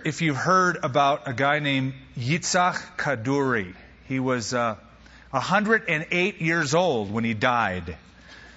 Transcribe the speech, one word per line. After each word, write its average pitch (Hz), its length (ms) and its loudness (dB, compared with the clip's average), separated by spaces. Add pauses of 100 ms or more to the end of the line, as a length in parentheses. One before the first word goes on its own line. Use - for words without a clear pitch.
if 160 160 -4
you've 147 160 0
heard 180 460 2
about 143 440 2
a 131 60 -4
guy 139 240 2
named 135 380 -2 (200)
Yitzhak 175 600 0 (220)
Kaduri. 127 760 0 (340)
He 131 120 -4
was, 127 340 -2
uh, 117 220 0 (580)
a 135 60 0
hundred 208 480 2
and 160 240 -2
eight 180 300 0
years 160 340 0
old 127 360 2
when 113 120 -2
he 113 100 0
died. 101 640 0 (600)